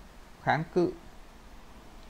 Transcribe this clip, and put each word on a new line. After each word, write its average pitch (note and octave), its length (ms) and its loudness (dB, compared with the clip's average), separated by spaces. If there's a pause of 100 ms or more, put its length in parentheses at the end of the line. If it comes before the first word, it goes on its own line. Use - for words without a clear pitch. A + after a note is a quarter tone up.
(420)
kháng C3+ 200 6 (100)
cự. F3 200 6 (1160)